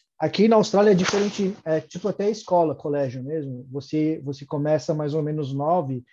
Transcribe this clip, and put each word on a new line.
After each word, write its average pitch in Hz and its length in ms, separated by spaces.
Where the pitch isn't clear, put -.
aqui 160 300
na 226 80
Austrália 208 340
é 202 40
diferente, 202 720
é, 160 160
tipo, - 280
até 196 220
escola, 175 440
colégio 139 500
mesmo, 135 460
você, 156 520
você 139 220
começa 151 500
mais 151 200
ou 156 80
menos 147 320
nove 139 580